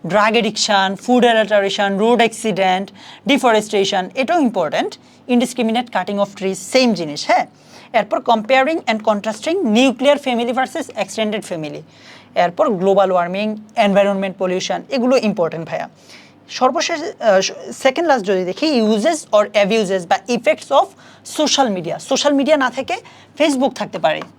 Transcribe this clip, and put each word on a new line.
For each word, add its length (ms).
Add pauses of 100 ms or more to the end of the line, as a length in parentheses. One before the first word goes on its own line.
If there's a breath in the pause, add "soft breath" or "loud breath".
(100)
ড্রাগ 260
অ্যাডিকশন, 640
ফুড 240
অ্যাডাল্টারেশন, 600 (140)
রোড 200
অ্যাক্সিডেন্ট, 640 (400 loud breath)
ডিফরেস্টেশন, 760 (180)
এটাও 180 (100)
ইম্পর্ট্যান্ট। 440 (420 soft breath)
indiscriminate 600
cutting 280
of 60 (100)
trees, 200 (140)
সেম 200
জিনিস, 360
হ্যাঁ। 160 (540 loud breath)
এরপর 180 (140)
comparing 480 (120)
and 80 (100)
contrasting 480 (220)
nuclear 460
family 340
versus 260 (180)
extended 480
family। 300 (600 loud breath)
এরপর 220 (160)
গ্লোবাল 300
ওয়ার্মিং, 360 (380)
এনভায়রনমেন্ট 560
পলিউশন, 380 (160)
এগুলো 220 (120)
ইম্পর্ট্যান্ট 400
ভাইয়া। 180 (720 loud breath)
সর্বশেষ, 440
আহ, 380 (420)
সেকেন্ড 260
লাস্ট 200
যদি 200
দেখি, 180 (260)
uses 260 (160)
or 80 (200)
abuses 380 (100)
বা 60 (180)
effects 340 (100)
of 80 (500 loud breath)
social 380
media। 200 (140)
সোশ্যাল 300
মিডিয়া 240
না 140
থেকে 180 (440 loud breath)
Facebook 400
থাকতে 260
পারে 160 (180)